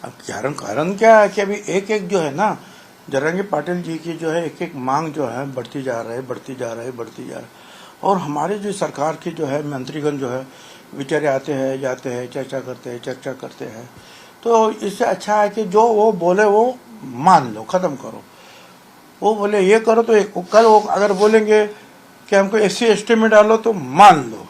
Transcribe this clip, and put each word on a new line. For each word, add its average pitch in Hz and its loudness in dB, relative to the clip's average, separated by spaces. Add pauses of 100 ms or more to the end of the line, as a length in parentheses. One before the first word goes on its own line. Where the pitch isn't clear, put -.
अब - -16
कारण, 117 -10
कारण 139 -6
क्या 220 6
है 208 4
कि 208 -4
अभी 202 -4
एक-एक 196 -4
जो 196 -2
है 143 -4
ना, 196 -2 (520)
जरांगी 156 -2
पाटिल 175 -4
जी 165 -8
की 165 -10
जो 160 -6
है 165 -2
एक-एक 165 -8
मांग 139 -4
जो 147 -6
है 131 -8
बढ़ती 131 -10
जा 120 -6
रही 113 -10
है, 131 -10
बढ़ती 123 -12
जा 120 -8
रही 117 -12
है, 131 -12
बढ़ती 117 -14
जा 127 -14
रही - -14
है। - -20 (520)
और 190 0
हमारे 151 -4
जो 202 -8
सरकार 156 -6
के 170 -10
जो 156 -6
है 147 -4
मंत्रीगण 143 -6
जो 135 -6
है 127 -8 (480)
बेचारे 147 -4
आते 135 -2
हैं, 135 -4
जाते 131 -8
हैं, 123 -8
चर्चा 131 -10
करते 123 -14
हैं, 120 -12
चर्चा 131 -10
करते 135 -16
हैं। 120 -16 (520)
तो 226 4
इससे 214 -6
अच्छा 208 0
है 208 0
कि 214 -6
जो 202 4
वो 220 4
बोले 180 2
वो 226 2 (260)
मान 131 2
लो, 110 -12
ख़त्म 180 -4
करो। 110 -16 (1000)
वो 208 2
बोले 208 0
ये 202 4
करो 226 2
तो 226 2
एक, 202 2 (180)
कल 220 8
वो 214 8
अगर 196 0
बोलेंगे 214 4 (600)
कि 202 2
हमको 196 2
एससी 208 2
एसटी 226 2
में 220 4
डालो 214 6
तो 220 0
मान 151 6
लो 95 -14